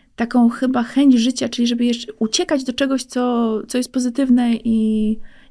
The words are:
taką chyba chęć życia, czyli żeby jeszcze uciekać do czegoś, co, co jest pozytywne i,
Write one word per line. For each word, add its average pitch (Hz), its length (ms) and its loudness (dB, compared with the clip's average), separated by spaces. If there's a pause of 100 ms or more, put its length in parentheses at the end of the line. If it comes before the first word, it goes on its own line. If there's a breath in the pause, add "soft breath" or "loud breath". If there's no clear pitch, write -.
(160 loud breath)
taką 233 340 2
chyba 254 340 -2
chęć 262 360 4
życia, 247 300 -2
czyli 240 180 -2
żeby 240 180 0
jeszcze 240 280 -4
uciekać 269 500 -2
do 254 100 -6
czegoś, 269 300 -2
co, 233 640 -2
co 254 100 -6
jest 247 140 -4
pozytywne 247 640 2
i, 220 640 0 (340 soft breath)